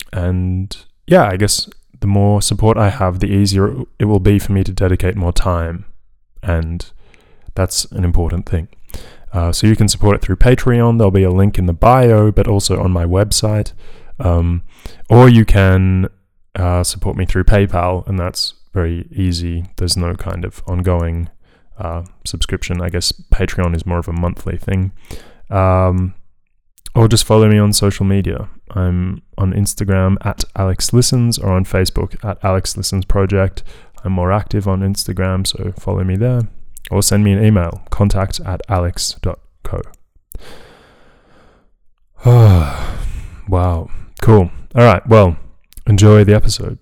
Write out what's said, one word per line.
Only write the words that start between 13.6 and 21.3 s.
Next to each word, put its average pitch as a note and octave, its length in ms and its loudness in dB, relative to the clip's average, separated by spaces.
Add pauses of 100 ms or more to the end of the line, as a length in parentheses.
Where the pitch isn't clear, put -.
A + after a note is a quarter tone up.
Um, E2+ 440 0 (460)
or B2 200 8
you A#2 160 8
can, F#2+ 640 4 (460)
uh, F2+ 300 0
support - 320 -6
me F#2 100 -2
through F#2 180 0
PayPal, F#2 600 2
and F#2+ 120 -4
that's - 360 -6 (180)
very E2+ 380 -4
easy. F2 540 -4 (120)
There's F2 200 -4
no F2 180 -4
kind F2+ 300 -8
of - 220 -12
ongoing E2+ 640 -2 (520)